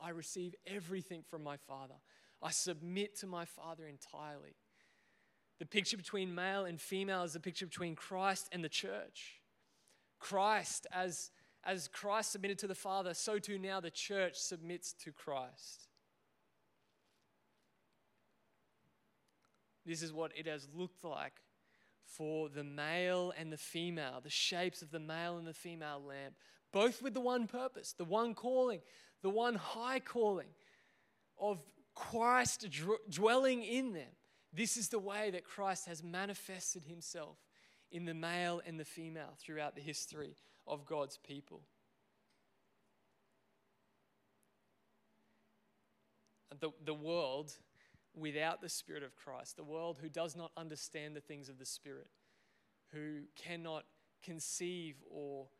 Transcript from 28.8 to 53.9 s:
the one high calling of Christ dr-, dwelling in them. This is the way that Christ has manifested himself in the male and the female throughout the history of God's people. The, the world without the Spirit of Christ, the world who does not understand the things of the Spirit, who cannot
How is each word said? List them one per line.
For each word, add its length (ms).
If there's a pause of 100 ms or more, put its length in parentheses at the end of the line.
the 80
one 260
high 440
calling 480 (880)
of 240 (340)
Christ 760
dr-, 280 (100)
dwelling 520
in 300
them. 180 (440)
This 240
is 100
the 120
way 320
that 120
Christ 440
has 140
manifested 800
himself 540 (540)
in 140
the 80
male 520
and 140
the 60
female 520
throughout 380
the 60
history 540 (300)
of 200
God's 320
people. 440 (4000)
The, 120 (120)
the 120
world 580 (640)
without 460
the 80
Spirit 340
of 120
Christ, 420
the 60
world 380
who 80
does 260
not 200
understand 600
the 60
things 280
of 80
the 80
Spirit, 420 (840)
who 300 (140)
cannot 500 (360)